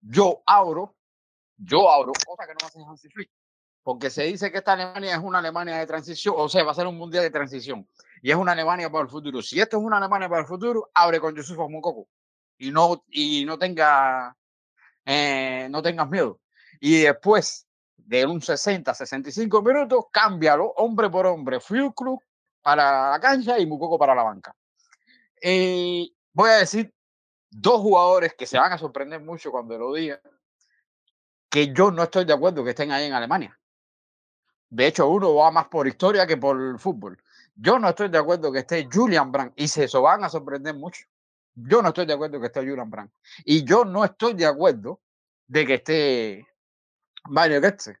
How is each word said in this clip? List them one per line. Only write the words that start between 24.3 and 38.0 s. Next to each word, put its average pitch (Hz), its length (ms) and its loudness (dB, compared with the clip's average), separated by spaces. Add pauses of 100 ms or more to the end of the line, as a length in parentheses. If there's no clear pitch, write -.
Eh, 180 680 0 (220)
voy 208 180 4
a 220 60 8
decir 208 360 0 (560)
dos 214 320 2
jugadores 180 540 4
que 123 120 -12
se 131 120 0
van 175 140 4
a 170 60 -6
sorprender 147 420 -10
mucho 160 300 -14
cuando 117 280 -8
lo 127 160 -6
diga, 151 260 -6 (1300)
que 147 240 0
yo 190 180 4
no 170 120 -2
estoy 180 220 0
de 156 80 2
acuerdo 147 320 0
que 123 60 -4
estén 147 200 -6
ahí 143 160 -2
en 139 60 -8
Alemania. 131 460 -4 (1080)
De 123 200 2
hecho, 151 200 2
uno 185 260 2
va 151 160 6
más 160 180 0
por 147 180 -2
historia 185 400 2
que 156 100 0
por 131 420 -2
fútbol. 101 380 -8 (380)
Yo 185 240 2
no 214 100 2
estoy 196 200 -2